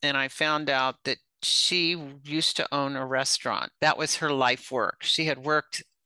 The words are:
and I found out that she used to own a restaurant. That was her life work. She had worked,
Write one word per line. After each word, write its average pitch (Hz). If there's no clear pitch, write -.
and 143
I 135
found 151
out 131
that 135
she 175
used 151
to -
own 139
a 131
restaurant. 131
That 151
was 151
her 151
life 127
work. 113
She -
had 131
worked, 151